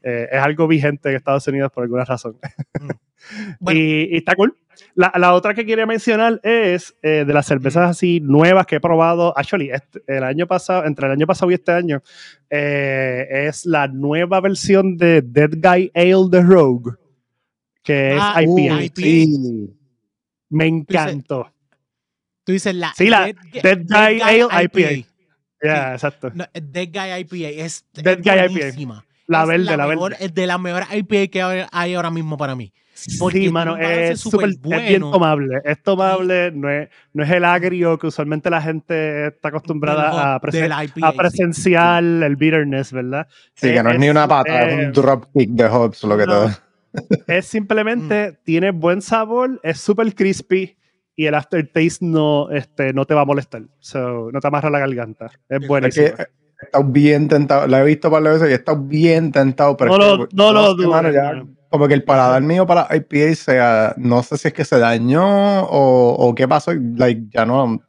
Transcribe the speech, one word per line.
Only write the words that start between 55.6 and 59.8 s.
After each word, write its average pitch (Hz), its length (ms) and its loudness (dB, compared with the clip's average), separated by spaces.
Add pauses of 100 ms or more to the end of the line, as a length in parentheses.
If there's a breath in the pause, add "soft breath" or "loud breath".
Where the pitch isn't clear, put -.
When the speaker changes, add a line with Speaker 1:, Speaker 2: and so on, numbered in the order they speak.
Speaker 3:
Es 135 60 -12
Speaker 1:
buenísimo. 139 480 2
Speaker 3:
que - 80 -10
he - 420 -20
estado 143 200 0
bien 147 420 4
tentado, 143 400 2
la 131 140 4
he 139 40 4
visto 151 220 2
un 151 80 4
par 156 80 2
de 156 80 2
veces 160 180 2
y - 40 4
he - 20 4
estado 147 260 -2
bien 160 500 2
tentado, 139 460 2
pero 147 180 4